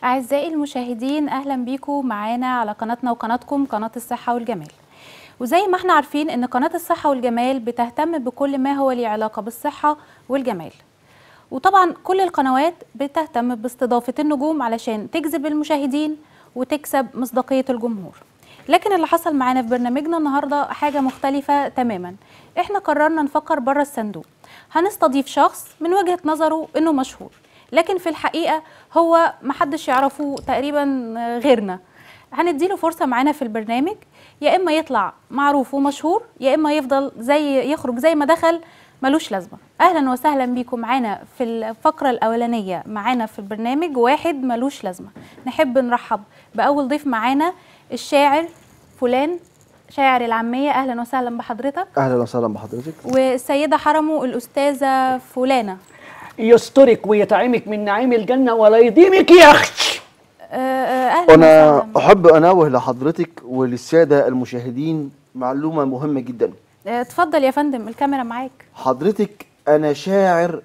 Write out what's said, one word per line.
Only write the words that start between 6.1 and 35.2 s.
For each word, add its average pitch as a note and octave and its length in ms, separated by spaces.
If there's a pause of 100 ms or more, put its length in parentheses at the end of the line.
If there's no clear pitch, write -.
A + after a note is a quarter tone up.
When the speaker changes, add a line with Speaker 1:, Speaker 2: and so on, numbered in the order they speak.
Speaker 1:
إن B3 140
قناة C4 300
الصحة E4 360
والجمال B3 500
بتهتم A#3+ 580
بكل C#4 400
ما C4+ 140
هو C#4 200
ليه A#3+ 160
علاقة G#3+ 340
بالصحة D4 540 (320)
والجمال. A#3 440 (800)
وطبعًا F#4 440 (100)
كل F#4+ 160
القنوات D4+ 540 (200)
بتهتم C4+ 600
باستضافة A#3+ 640
النجوم D4 440
علشان A3+ 480
تجذب D#4 360
المشاهدين D4+ 720 (400)
وتكسب C4+ 580
مصداقية C4 560
الجمهور. A3 460 (520)
لكن F#4 240
اللي E4 140
حصل E4 300
معانا B3+ 260
في A3+ 60
برنامجنا B3+ 500
النهاردة C#4+ 460
حاجة D4 360
مختلفة C#4 680
تمامًا. F#3+ 460 (440)
احنا F#4+ 200
قررنا D#4 440
نفكر D4+ 360
بره C#4 240
الصندوق. G#3+ 440 (460)
هنستضيف D#4 540
شخص - 400 (140)
من E4 140
وجهة F4+ 300
نظره D#4 520
إنه D#4+ 160
مشهور، - 380 (420)
لكن E4 260
في F4 100
الحقيقة D#4 540 (340)
هو E4 360 (100)
محدش C#4+ 460
يعرفه C4+ 480 (100)
تقريبًا C4+ 680 (300)
غيرنا. G#3 340 (540)
هنديله E4+ 440
فرصة E4 300
معانا C4 260
في C#4+ 100
البرنامج، A#3 520 (460)
يا D4 160
إما F#4 160
يطلع C#4+ 400 (180)